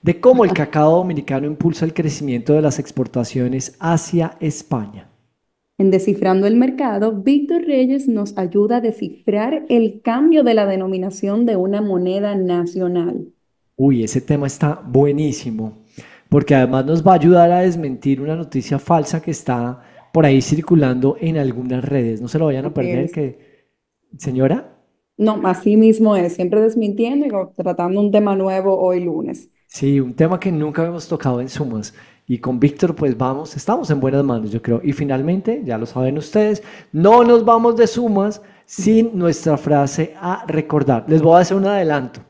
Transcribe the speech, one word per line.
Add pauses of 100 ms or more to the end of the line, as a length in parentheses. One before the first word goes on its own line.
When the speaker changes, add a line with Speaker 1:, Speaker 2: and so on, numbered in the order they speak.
Speaker 1:
de
cómo
el
cacao
dominicano
impulsa
el
crecimiento
de
las
exportaciones
hacia
España. (680)
Speaker 2:
En
Descifrando
el
Mercado,
Víctor
Reyes
nos
ayuda
a
descifrar
el
cambio
de
la
denominación
de
una
moneda
nacional. (480)
Speaker 1:
Uy,
ese
tema
está
buenísimo, (500)
porque
además
nos
va
a
ayudar
a
desmentir
una
noticia
falsa
que
está (300)
por
ahí
circulando
en
algunas
redes.
No
se
lo
vayan
a
Speaker 2:
Así
Speaker 1:
perder,
Speaker 2:
es.
Speaker 1:
que, (800)
señora. (380)
Speaker 2:
No,
así
mismo
es,
siempre
desmintiendo
y (320)
tratando
un
tema
nuevo
hoy
lunes. (200)
Speaker 1:
Sí,
un
tema
que
nunca
habíamos
tocado
en
Sumas. (340)
Y
con
Víctor,
pues
vamos,
estamos
en
buenas
manos,
yo
creo.
Y
finalmente,
ya
lo
saben
ustedes, (280)
no
nos
vamos
de
Sumas (240)
sin
nuestra
frase
a
recordar.
Les
voy
a
hacer
un
adelanto.